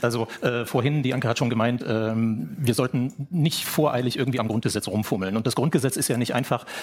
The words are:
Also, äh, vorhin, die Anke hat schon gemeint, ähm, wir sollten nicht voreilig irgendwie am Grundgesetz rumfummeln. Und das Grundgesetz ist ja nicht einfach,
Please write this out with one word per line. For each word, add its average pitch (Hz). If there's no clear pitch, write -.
Also, 117
äh, 120
vorhin, 135
die 131
Anke 127
hat 117
schon 123
gemeint, 117
ähm, 110
wir 120
sollten 127
nicht 165
voreilig 127
irgendwie 127
am 110
Grundgesetz 107
rumfummeln. 98
Und 113
das 120
Grundgesetz 135
ist 139
ja 127
nicht 120
einfach, 123